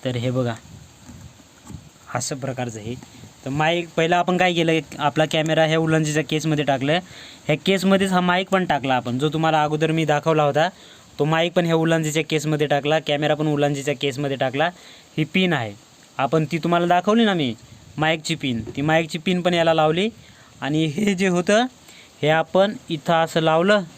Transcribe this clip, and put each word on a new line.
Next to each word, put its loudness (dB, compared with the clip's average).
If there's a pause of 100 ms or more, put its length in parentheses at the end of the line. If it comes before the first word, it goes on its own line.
तर -4
हे -2
बघा, -2 (1600)
असं -6
प्रकारचं -8
हे. -14 (260)
तर -8
माईक -2 (100)
पहिला 2
आपण 0
काय 2
केलं, 2 (200)
आपला 2
कॅमेरा 2
ह्या 2
उलनजीच्या 0
केसमध्ये 0
टाकलं. 0 (520)
ह्या 2 (100)
केसमध्येच 2
हा 2
माईक 0
पण 2
टाकला 0
आपण, -2
जो 0
तुम्हाला 2
अगोदर 0
मी 0
दाखवला 2
होता. 2 (500)
तो 2
माईक 0
पण 2
ह्या 2
उलनजीच्या 0
केसमध्ये -2
टाकला, 0
कॅमेरा 0
पण -2
उलनजीच्या 0
केसमध्ये -4
टाकला. -2 (480)
ही 0
पिन 0
आहे, -4 (440)
आपण 0
ती -4
तुम्हाला 0
दाखवली 2
ना 2
मी, -2 (420)
माईकची -2
पिन, -4 (120)
ती -6
माईकची 0
पिन -2
पण 0
याला 2
लावली. 2 (520)
आणि 0
हे 0
जे 0
होतं, 2 (560)
हे 2
आपण 2 (140)
इथं -2
असं 2
लावलं. 2 (160)